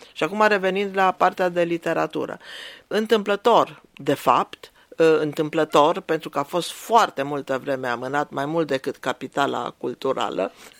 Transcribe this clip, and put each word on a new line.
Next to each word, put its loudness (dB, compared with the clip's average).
Și -4
acum, 2
revenind 0
la 4
partea 0
de 0
literatură. -4
Întâmplător, 2
de -2
fapt, 0
ă, 6
întâmplător, 2
pentru -4
că -6
a 0
fost -6
foarte 2
multă -4
vreme -4
amânat, -4
mai -6
mult -2
decât -4
Capitala -4
Culturală, -4